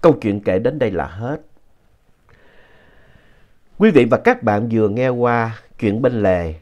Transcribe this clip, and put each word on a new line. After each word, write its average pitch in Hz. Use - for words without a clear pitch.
Câu 165
chuyện 101
kể 95
đến 156
đây 120
là 80
hết. 117
Quý 214
vị 135
và 117
các 247
bạn 107
vừa 110
nghe 123
qua 120
Chuyện 110
Bên 120
Lề 87